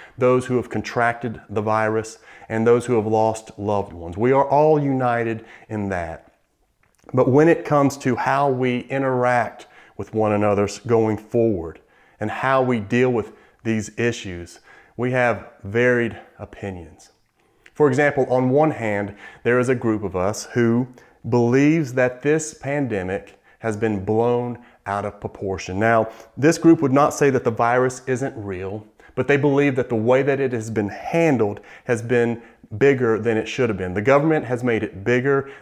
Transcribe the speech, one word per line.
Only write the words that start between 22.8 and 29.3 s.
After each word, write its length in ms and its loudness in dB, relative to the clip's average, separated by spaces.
has 180 -4
been 260 -2
blown 540 0
out 200 -4
of 140 -10
proportion. 580 -8
Now, 320 2
this 200 2
group 240 6
would 120 0
not 200 4
say 160 2
that 140 0
the 80 0
virus 560 0
isn't 280 -4
real, 520 -10
but 140 -4
they 100 4